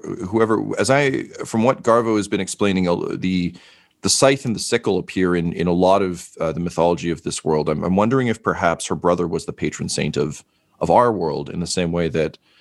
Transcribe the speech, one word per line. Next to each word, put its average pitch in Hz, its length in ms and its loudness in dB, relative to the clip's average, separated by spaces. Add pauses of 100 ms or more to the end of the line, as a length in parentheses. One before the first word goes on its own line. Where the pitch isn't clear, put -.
(280)
whoever, 110 360 2 (160)
as 104 100 2
I, 135 360 2 (200)
from 113 160 0
what 123 220 2
Garvo 113 340 4
has 98 100 0
been 101 120 -2
explaining, 92 500 0
uh, 87 60 4 (160)
the, 90 420 0 (480)
the 98 80 -2
scythe 139 340 4
and 113 120 -2
the 90 40 -8
sickle 117 380 0
appear 90 380 0
in, 85 180 0
in 85 140 -2
a 90 40 2
lot 92 300 4
of, 90 380 -4
uh, 80 120 0
the 78 80 -6
mythology 85 520 0
of 82 100 -6
this - 240 -8
world. 76 240 0
I'm, 78 140 -2
I'm 90 120 0
wondering 120 300 2
if 113 160 -2
perhaps 85 460 0
her 90 80 -4
brother 87 320 0
was 82 180 -6
the - 80 -8
patron - 340 -6
saint 78 300 -2
of, 73 260 -4 (360)
of 87 100 0
our 117 220 4
world, 76 400 -4
in 87 80 -8
the 85 80 -4
same 87 240 -2
way 85 180 -2
that, 78 300 -2 (220)